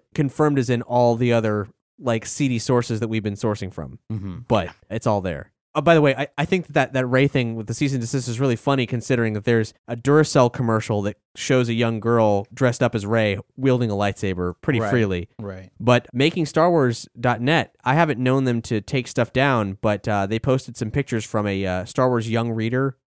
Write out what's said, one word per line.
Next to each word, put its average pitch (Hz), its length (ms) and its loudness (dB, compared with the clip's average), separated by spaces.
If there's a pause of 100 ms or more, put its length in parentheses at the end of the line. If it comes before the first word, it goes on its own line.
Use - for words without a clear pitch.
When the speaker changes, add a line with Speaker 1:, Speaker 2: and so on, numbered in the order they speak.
(160)
Speaker 1:
confirmed 147 440 2
as 123 100 -2
in 120 120 0
all 120 340 2
the 120 180 0
other, 107 340 0 (320)
like, 117 260 -2
seedy 127 340 -2
sources 120 400 0
that 113 100 -4
we've 110 140 -2
been 101 120 -2
sourcing 101 360 -4
from. 69 280 -14 (120)
Speaker 2:
Mm-hmm. 98 360 -8
Speaker 1:
But 101 220 0 (200)
it's 107 180 -4
all 104 140 0
there. 85 300 -6 (240)
Oh, 151 60 0
by 165 140 6
the 156 60 6
way, 139 140 4
I, 139 120 -4 (100)
I 147 80 0
think 185 220 -2
that, 143 260 0
that 127 140 0
Rey 131 200 4
thing 117 280 -2
with 113 100 -8
the 113 80 -6
cease 139 200 0
and 127 80 -2
desist 120 260 -4
is 117 120 -4
really 131 160 2
funny 135 300 0
considering 117 480 -2
that 104 100 -6
there's 113 300 2 (140)
a 120 80 -6
Duracell 135 580 4
commercial 110 480 0
that 101 160 -4 (180)
shows 127 320 2
a 117 60 -2
young 113 260 0
girl 107 540 2
dressed 123 300 0
up 120 100 0
as 101 140 -4
Rey 107 320 0 (180)
wielding 127 320 2
a 101 60 -2
lightsaber 95 680 -2
pretty 131 180 0
Speaker 2:
Right. 107 120 0
Speaker 1:
freely. 95 380 0 (100)
Speaker 2:
Right. 95 400 -14
Speaker 1:
But 120 340 2
making 151 320 0
star 165 240 2
wars 135 380 2 (120)
dot 120 220 0
net, 139 420 0
I 131 120 2
haven't 156 240 2
known 131 240 2
them 120 200 0
to 107 180 -2
take 127 260 -4
stuff - 260 -2
down, 120 480 0
but, 104 260 -2
uh, 101 200 0
they 110 100 -2
posted 131 400 -2
some 110 140 -4
pictures 127 340 -2
from 104 220 -2
a, 98 180 -2
uh, 92 200 -4
Star 127 220 0
Wars 117 220 0
young 117 220 -2
reader 120 560 -2